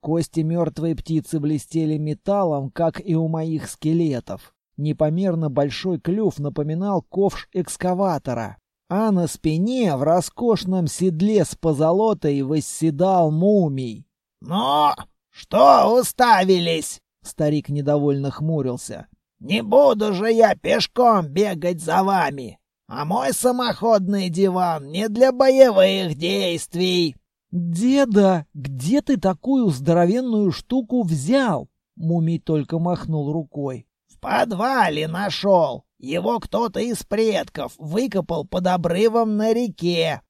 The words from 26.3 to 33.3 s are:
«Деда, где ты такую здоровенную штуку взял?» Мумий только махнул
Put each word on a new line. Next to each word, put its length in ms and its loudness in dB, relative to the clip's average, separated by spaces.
«Деда, 1000 2
где 480 -2
ты 160 0
такую 540 0
здоровенную 800 2
штуку 520 -2
взял?» 640 0
Мумий 420 0
только 400 -2
махнул 540 -4